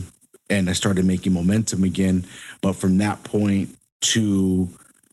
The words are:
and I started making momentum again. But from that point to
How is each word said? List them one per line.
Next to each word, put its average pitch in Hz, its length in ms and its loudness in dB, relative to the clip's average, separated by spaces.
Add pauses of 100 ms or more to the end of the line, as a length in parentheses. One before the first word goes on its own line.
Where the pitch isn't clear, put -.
(500)
and 95 180 0
I 90 60 -2
started 92 320 0
making 95 260 0
momentum 95 520 0
again. 92 420 0 (340)
But 98 140 -2
from 95 240 2
that 104 260 -2
point 101 540 -2 (240)
to 95 640 2 (440)